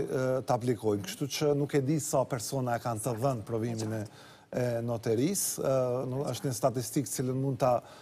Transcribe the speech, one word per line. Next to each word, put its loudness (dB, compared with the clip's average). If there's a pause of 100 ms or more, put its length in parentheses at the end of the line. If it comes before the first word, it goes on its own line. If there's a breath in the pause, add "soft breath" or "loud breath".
e, 0
të 2
aplikojnë. 0
Kështu -6
që 4
nuk 0
e 4
di 2
sa 2
persona -2
e -4
kanë -4
të -2
dhënë 0
provimin -2
e, -4 (460 loud breath)
e 0 (160)
noterisë, 0
e, 2
nuk, -2
është -4
një 0
statistikë 0
cilën 0
mund 0
ta 4 (200 loud breath)